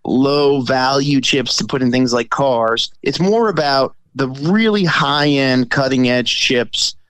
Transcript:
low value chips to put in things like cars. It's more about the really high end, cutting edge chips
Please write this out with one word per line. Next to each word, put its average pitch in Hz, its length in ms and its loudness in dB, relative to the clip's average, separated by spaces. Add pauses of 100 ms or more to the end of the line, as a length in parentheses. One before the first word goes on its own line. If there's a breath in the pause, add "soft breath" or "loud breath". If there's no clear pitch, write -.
low 139 560 2
value 131 640 0
chips 127 340 -2
to - 80 -4
put 131 160 -4
in 127 100 0
things 127 220 0
like 120 160 -2
cars. 117 600 0 (120)
It's 139 160 -4
more 214 300 2
about 143 480 0 (180)
the 135 140 -2
really 196 560 0
high 147 440 0
end, 131 420 2
cutting 131 400 0
edge 123 260 -2
chips - 580 -2 (160)